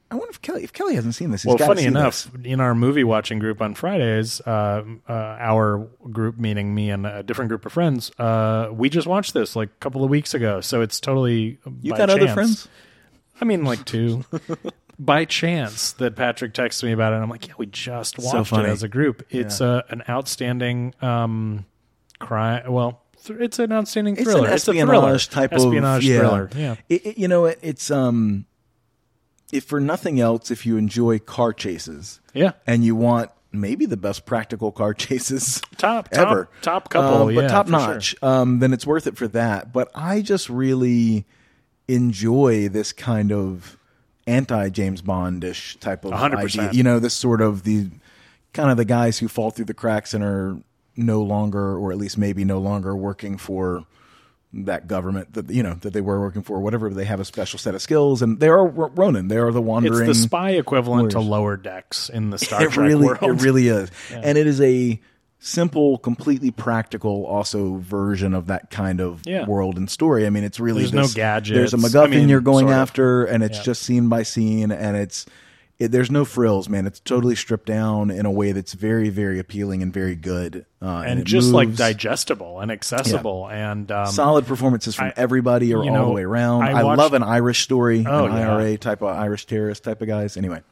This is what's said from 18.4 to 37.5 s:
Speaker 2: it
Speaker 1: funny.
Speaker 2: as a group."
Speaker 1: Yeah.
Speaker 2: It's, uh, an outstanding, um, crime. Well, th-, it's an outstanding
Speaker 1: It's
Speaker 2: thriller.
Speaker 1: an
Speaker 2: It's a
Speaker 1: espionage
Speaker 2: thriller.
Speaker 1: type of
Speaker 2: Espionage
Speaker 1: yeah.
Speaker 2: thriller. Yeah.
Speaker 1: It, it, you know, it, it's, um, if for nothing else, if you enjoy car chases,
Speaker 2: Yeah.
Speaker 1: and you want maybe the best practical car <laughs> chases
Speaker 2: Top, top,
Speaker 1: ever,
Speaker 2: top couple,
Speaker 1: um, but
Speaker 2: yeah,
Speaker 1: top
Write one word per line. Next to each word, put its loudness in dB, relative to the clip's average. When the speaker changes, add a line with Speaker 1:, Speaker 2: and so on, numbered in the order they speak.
Speaker 2:
it 2
Speaker 1:
funny. 2
Speaker 2:
as -2
a -4
group." -2
Speaker 1:
Yeah. -2
Speaker 2:
It's, -6
uh, 2
an -8
outstanding, -4
um, -2
crime. -4
Well, -2
th-, -14
it's -4
an 0
outstanding -2
Speaker 1:
It's -2
Speaker 2:
thriller. 4
Speaker 1:
an 2
Speaker 2:
It's 0
a 2
Speaker 1:
espionage 4
Speaker 2:
thriller. 6
Speaker 1:
type -4
of 2
Speaker 2:
Espionage 4
Speaker 1:
yeah. 4
Speaker 2:
thriller. 2
Yeah. -4
Speaker 1:
It, 0
it, -6
you 0
know, 4
it, 0
it's, -6
um, 0
if -2
for -2
nothing -2
else, 0
if -6
you 2
enjoy 0
car -2
chases, -12
Speaker 2:
Yeah. 2
Speaker 1:
and 2
you 2
want 2
maybe -2
the -4
best -6
practical -4
car -2
<laughs> -
chases -4
Speaker 2:
Top, 0
top, 4
Speaker 1:
ever, 0
Speaker 2:
top -2
couple, 4
Speaker 1:
um, 2
but 4
Speaker 2:
yeah, 2
Speaker 1:
top 2